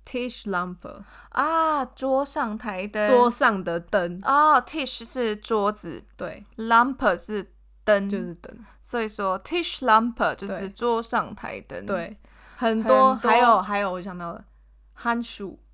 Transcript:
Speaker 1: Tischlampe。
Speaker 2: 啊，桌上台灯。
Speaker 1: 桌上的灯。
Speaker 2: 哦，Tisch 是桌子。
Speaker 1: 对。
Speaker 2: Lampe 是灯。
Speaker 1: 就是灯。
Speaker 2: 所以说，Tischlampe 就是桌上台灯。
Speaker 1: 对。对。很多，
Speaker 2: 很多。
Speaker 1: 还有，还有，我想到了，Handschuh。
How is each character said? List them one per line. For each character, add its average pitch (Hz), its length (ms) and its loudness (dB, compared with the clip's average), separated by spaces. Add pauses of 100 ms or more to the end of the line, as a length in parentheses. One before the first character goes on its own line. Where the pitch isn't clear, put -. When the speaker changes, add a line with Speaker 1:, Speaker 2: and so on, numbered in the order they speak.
Speaker 1:
Tischlampe。 196 1000 -6 (260)
Speaker 2:
啊， 311 560 0
桌 262 380 0
上 254 340 -4
台 202 280 -6
灯。 208 240 0
Speaker 1:
桌 240 200 6
上 226 340 2
的 170 160 -2
灯。 175 440 -2
Speaker 2:
哦， 294 420 6
Tisch 262 420 -8
是 226 280 -2
桌 208 360 0
子。 - 320 -12 (140)
Speaker 1:
对。 185 280 -12 (120)
Speaker 2:
Lampe 233 600 2
是 208 360 -8 (300)
灯。 202 240 4
Speaker 1:
就 196 120 -4
是 175 160 -8
灯。 - 200 -18 (260)
Speaker 2:
所 240 200 -6
以 220 60 -2
说， 190 340 -2
Tischlampe 233 960 2
就 - 100 -10
是 196 240 -8
桌 233 320 0
上 226 320 -4
台 - 280 -10
灯。 185 240 -12
Speaker 1:
对。 202 100 -2
对。 175 220 -8 (400)
很 226 260 0
多， 262 320 6
Speaker 2:
很 247 60 -8
多。 240 80 0
Speaker 1:
还 220 80 6
有， 233 240 6
还 202 180 -2
有， 196 120 -2
我 180 100 -8
想 185 140 -12
到 175 180 -10
了， - 120 -16 (540)
Handschuh。 233 580 -6 (160)